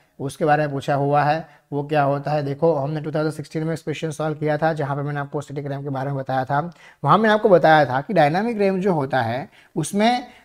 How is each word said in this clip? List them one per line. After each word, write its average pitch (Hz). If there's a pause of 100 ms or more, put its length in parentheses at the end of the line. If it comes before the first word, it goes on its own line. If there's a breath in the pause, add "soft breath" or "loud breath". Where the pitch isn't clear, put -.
(200)
उसके 139
बारे 151
में 147
पूछा 139
हुआ 143
है, 156 (260 soft breath)
वो 143
क्या 147
होता 143
है? 151
देखो, 143
हमने 147
टू 151
थाउजेंड 156
सिक्सटीन 151
में 165
इस 151
क्वेश्चन 156
सॉल्व 151
किया 151
था, 160
जहाँ 143
पे 143
मैंने 147
आपको 143
स्टैटिक 143
रैम 139
के 143
बारे 135
में 139
बताया 131
था। 139 (440 soft breath)
वहाँ 147
मैंने 214
आपको 214
बताया 156
था 131
कि 175
डायनामिक 180
रैम 190
जो 190
होता 139
है 120 (280 soft breath)
उसमें 214 (180 loud breath)